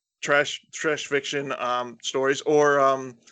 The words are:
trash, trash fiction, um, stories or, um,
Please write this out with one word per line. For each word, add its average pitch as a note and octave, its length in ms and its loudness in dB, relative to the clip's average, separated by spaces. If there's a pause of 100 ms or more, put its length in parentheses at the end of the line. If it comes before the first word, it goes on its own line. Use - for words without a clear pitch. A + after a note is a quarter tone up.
(200)
trash, D3 400 0 (120)
trash D3+ 340 -4
fiction, C#3 520 -4
um, B2 420 -4
stories C3+ 400 -2
or, D3 400 4
um, C3+ 340 0 (160)